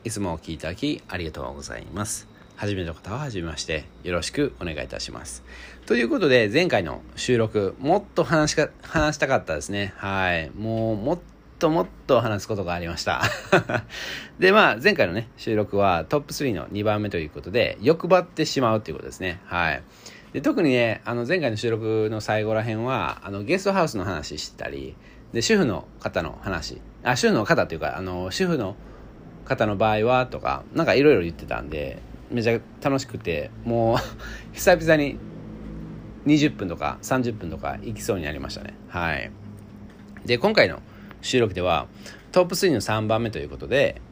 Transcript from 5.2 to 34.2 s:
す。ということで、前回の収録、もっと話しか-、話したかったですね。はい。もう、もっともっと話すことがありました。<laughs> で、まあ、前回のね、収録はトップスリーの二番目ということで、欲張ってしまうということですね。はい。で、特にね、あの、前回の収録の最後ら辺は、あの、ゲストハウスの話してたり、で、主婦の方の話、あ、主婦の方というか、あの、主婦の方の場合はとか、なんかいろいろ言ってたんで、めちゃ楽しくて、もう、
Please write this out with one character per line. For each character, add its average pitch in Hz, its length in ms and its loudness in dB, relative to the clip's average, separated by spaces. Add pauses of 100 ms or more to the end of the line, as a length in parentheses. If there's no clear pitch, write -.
す。 - 180 -14 (420)
と 226 100 2
い - 80 2
う 233 60 0
こ 285 100 2
と 175 80 4
で、 120 240 6
前 165 160 4
回 117 160 2
の 65 180 -8 (140)
収 123 220 2
録、 107 420 2
も 160 200 4
っ 196 40 -6 (120)
と 165 80 4
話 151 280 4
し - 40 -2
か-、 151 140 2 (120)
話 151 340 0
し - 40 -12
た 147 80 2
か 131 100 4
っ 87 80 -2
た 80 100 -2
で 73 60 -4
す - 80 -10
ね。 101 280 -4
は 95 380 0
い。 78 220 -4
も 110 360 -2
う、 - 20 0
も 113 180 -2
っ 175 60 -4 (400)
と 165 100 4
も 170 140 2
っ 185 40 -4 (200)
と 127 120 6
話 110 240 -2
す - 40 -14
こ 113 80 -2
と 98 80 -4
が 87 100 -2
あ 87 60 -4
り 85 80 -6
ま 80 100 -6
し - 60 -6
た。 71 180 0 (560)
<laughs> - 600 -10
で、 185 120 8
ま 196 200 8
あ、 107 100 0
前 202 120 6
回 127 120 4
の - 80 -4
ね、 113 240 -4
収 113 180 -2
録 101 220 0
は 90 320 4
ト 147 100 2
ッ - 20 -2
プ - 120 -12
ス - 120 -4
リ 135 40 2
ー 110 40 0
の 76 180 -6
二 101 120 -4
番 107 180 2
目 104 100 -2
と 90 60 -2
い 80 100 -4
う - 20 -10
こ 85 120 -12
と 92 100 -10
で、 104 300 2
欲 165 260 2
張 180 140 6
っ 170 60 -8
て - 180 -4
し - 140 -2
ま 113 160 4
う 107 60 0
と - 80 -12
い 78 40 -6
う - 20 -8
こ - 60 -12
と - 40 -12
で 67 60 -12
す - 80 -16
ね。 90 260 -4
は 87 260 0
い。 67 120 -4 (500)
で、 135 80 -4
特 247 220 2
に 139 80 6
ね、 117 340 2
あ 117 80 -4
の、 120 140 -2
前 180 120 2
回 135 120 0
の 107 60 -4
収 117 120 0
録 110 420 2
の 110 100 -4
最 107 220 0
後 110 120 0
ら 110 80 2
辺 113 220 -2
は、 113 380 -2
あ 98 60 -10
の、 101 140 -6
ゲ 156 140 0
ス 196 80 -4
ト 196 80 2
ハ 190 100 4
ウ 156 40 2
ス 113 100 -4
の 90 60 -4
話 78 340 -6
し - 120 -10
て - 140 -14
た 62 60 -6
り、 69 260 -10 (360)
で、 117 100 -2
主 220 160 4
婦 185 80 4
の 92 220 -2 (120)
方 98 220 -2
の 80 200 -6
話、 87 400 -6 (220)
あ、 123 120 2
主 226 140 4
婦 202 40 4
の 110 120 2
方 90 220 4
と 82 80 -6
い - 20 -8
う - 20 -8
か、 73 180 -4
あ 90 40 -8
の、 92 300 -6
主 190 160 0
婦 170 100 2
の 101 180 -4 (680)
方 123 220 0
の 104 100 -2
場 110 160 4
合 107 120 2
は 127 200 4
と - 140 -10
か、 - 240 -2 (100)
な 165 100 0
ん - 20 2
か 104 100 6
い 131 80 6
ろ 151 80 10
い 127 40 8
ろ 92 60 4
言 85 100 -2
っ - 20 -10
て - 120 -14
た 57 140 -4
ん 69 100 -10
で、 73 320 -6 (280)
め 120 140 0
ち 117 80 4
ゃ 117 80 2 (220)
楽 139 180 2
し - 60 -6
く - 120 -10
て、 80 340 -4 (120)
も 117 320 2
う、 - 20 2 (300)